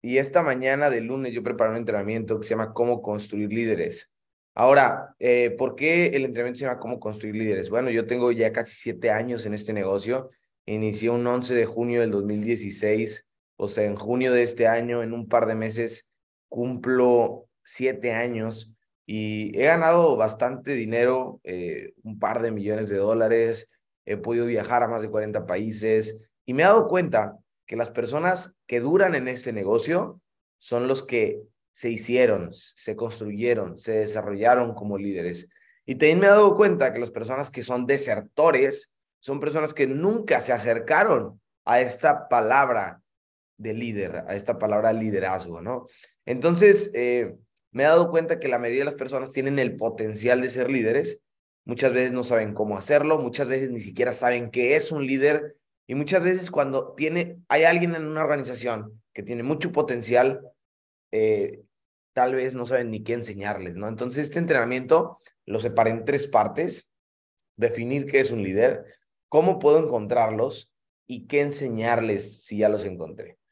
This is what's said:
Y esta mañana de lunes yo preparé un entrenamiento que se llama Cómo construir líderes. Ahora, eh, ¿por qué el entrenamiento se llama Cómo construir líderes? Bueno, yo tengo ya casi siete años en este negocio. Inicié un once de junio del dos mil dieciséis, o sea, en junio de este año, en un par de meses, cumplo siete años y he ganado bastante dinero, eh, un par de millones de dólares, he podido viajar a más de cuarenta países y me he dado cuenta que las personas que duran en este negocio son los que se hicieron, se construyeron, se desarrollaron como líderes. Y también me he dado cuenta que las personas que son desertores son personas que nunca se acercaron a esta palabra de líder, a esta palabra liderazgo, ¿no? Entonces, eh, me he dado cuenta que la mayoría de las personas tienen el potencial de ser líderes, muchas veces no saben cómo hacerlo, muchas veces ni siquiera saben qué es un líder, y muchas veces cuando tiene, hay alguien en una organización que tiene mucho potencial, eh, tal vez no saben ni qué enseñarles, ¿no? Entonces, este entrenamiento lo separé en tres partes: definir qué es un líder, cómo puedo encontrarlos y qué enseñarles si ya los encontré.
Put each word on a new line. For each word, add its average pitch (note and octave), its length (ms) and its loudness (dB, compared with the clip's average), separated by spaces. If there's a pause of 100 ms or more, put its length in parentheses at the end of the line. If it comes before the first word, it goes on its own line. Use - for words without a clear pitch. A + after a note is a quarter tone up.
Y B2 160 2
esta C#3 240 2
mañana C3+ 460 2
de A#2+ 140 0
lunes B2+ 320 -6
yo A#2+ 80 -6
preparé A2 280 0
un A2+ 60 -4
entrenamiento A2 600 -2
que G#2+ 60 -8
se - 60 -8
llama A2 220 -2
Cómo A#2+ 300 0
construir G#2 500 -6
líderes. G#2+ 600 -4 (420)
Ahora, C3 640 4
eh, A#2+ 320 4
¿por - 260 -4
qué E3+ 300 2
el C3+ 180 0
entrenamiento B2 340 -4
se C#3 60 -6
llama B2 160 -4
Cómo A#2+ 180 -8
construir G#2+ 380 -8
líderes? G#2 320 -2
Bueno, A#2+ 220 0
yo A2+ 160 0
tengo B2 260 2
ya A2+ 200 2
casi A2+ 220 -4
siete A2+ 360 -4
años A2+ 340 -2
en G#2 100 -4
este G#2 180 -8
negocio. G2+ 580 -2 (360)
Inicié G#2+ 440 -2
un A#2+ 160 0
once B2 280 -2
de A2+ 120 2
junio A#2+ 340 -2
del A2+ 100 2
dos G2+ 140 0
mil G#2+ 180 -4
dieciséis, G#2+ 840 -2 (300)
o G2+ 120 -6
sea, G#2+ 160 -2
en G#2 120 -2
junio B2 360 0
de B2 100 6
este A#2+ 240 0
año, A#2 360 0
en A2+ 100 -6
un A#2 160 -8
par A2+ 180 4
de A2 80 -2
meses, A2+ 560 -6 (380)
cumplo B2 1000 2 (160)
siete B2+ 500 -4
años A2+ 600 -6 (340)
y G#2+ 520 -6
he B2 80 2
ganado E3 500 4
bastante B2 580 -2
dinero, A#2+ 680 0
eh, F2 480 -8 (100)
un G#2+ 160 -14
par A2+ 240 -2
de A#2 80 0
millones G#2+ 380 -4
de G2+ 80 -2
dólares, A2+ 720 2 (380)
he G#2 100 -4
podido A#2 300 -2
viajar A#2 360 0
a A2+ 60 2
más A2+ 140 -2
de G#2+ 80 -8
cuarenta G#2+ 360 -4
países G#2+ 680 -2 (300)
y B2+ 80 -6
me C#3+ 80 2
he F3+ 40 6
dado A3 220 4
cuenta B2 500 0 (280)
que A2 100 -10
las A#2 140 -4
personas D#3 680 -4 (100)
que A#2+ 140 -2
duran F3 340 4
en B2+ 140 -2
este B2 240 -8
negocio A2+ 680 -2 (380)
son B2 300 -4
los C3 140 -2
que A2 380 0 (320)
se - 180 -6
hicieron, A2 600 2
se - 440 -12
construyeron, A2 800 -4
se A2+ 140 -8
desarrollaron G#2+ 840 2
como G#2 240 -6
líderes. F2+ 500 -6 (380)
Y C3 80 -6
también D#3 240 4
me G3 80 6
he G3 40 10
dado G#3 260 8
cuenta E3+ 360 4
que A#2 80 -6
las A#2+ 120 -6
personas B2+ 380 -6
que B2 120 -12
son B2 240 -4
desertores C#3 1040 2 (280)
son C#3 180 -6
personas D3+ 340 -2
que C#3 140 2
nunca D3+ 540 0
se B2+ 120 -2
acercaron A#2+ 880 2 (240)
a B2 160 4
esta B2+ 480 0
palabra A#2 760 2 (540)
de G#2+ 180 -6
líder, G2+ 520 -6
a F#2+ 80 -6
esta A#2 240 -4
palabra G#2+ 340 2
liderazgo, F#2 680 -4
¿no? A#2+ 260 -8 (400)
Entonces, F3 680 4
eh, B2 420 0 (340)
me B2+ 140 0
he - 20 6
dado E3+ 240 6
cuenta E3 300 0
que C#3+ 80 -4
la B2 100 0
mayoría A#2+ 220 -2
de C#3+ 60 -2
las C#3+ 80 -6
personas C3 360 -6
tienen C3+ 280 -2
el B2 180 -2
potencial A2 640 0
de B2+ 80 -4
ser B2 220 -2
líderes, C3 520 0 (420)
muchas B2 280 0
veces B2 200 0
no B2 120 -4
saben A2 280 0
cómo G#2+ 240 -4
hacerlo, D3 420 2
muchas C3 280 -4
veces C3 240 -2
ni A#2 100 -6
siquiera A2+ 320 -4
saben A#2+ 380 -2
qué B2 240 2
es D#3 160 0
un D3 160 -4
líder, D3 500 0 (300)
y B2 80 -8
muchas D3+ 280 0
veces F#3 280 0
cuando C3+ 440 -2
tiene, E3+ 440 -4 (100)
hay D#3 160 4
alguien F3 300 4
en D#3+ 120 -6
una D#3 160 -4
organización A#2+ 800 -4 (100)
que - 100 -12
tiene A#2 200 -8
mucho D#3 300 -4
potencial, B2 680 2 (720)
eh, G#2+ 480 0 (540)
tal B2+ 200 2
vez C3 200 -2
no B2 100 -6
saben A#2+ 260 -2
ni A2 120 -8
qué A2 100 -6
enseñarles, G2 600 -6
¿no? G2+ 140 -8
Entonces, B2 380 -6
este D3+ 120 -6
entrenamiento C3 800 2 (280)
lo G#2 140 -2
separé A2+ 300 2
en A2+ 140 -4
tres C#3+ 240 -2
partes: G#3 640 0 (640)
definir A#2 500 -2
qué C#3 140 4
es - 100 0
un A2+ 120 -4
líder, G2 420 2 (440)
cómo E3+ 300 4
puedo D3+ 260 6
encontrarlos A2+ 880 -2 (360)
y A#2 180 -12
qué C#3+ 140 0
enseñarles A#2 1040 -2
si G#2 140 -8
ya G#2+ 100 4
los G#2 160 0
encontré. F2 540 -12 (140)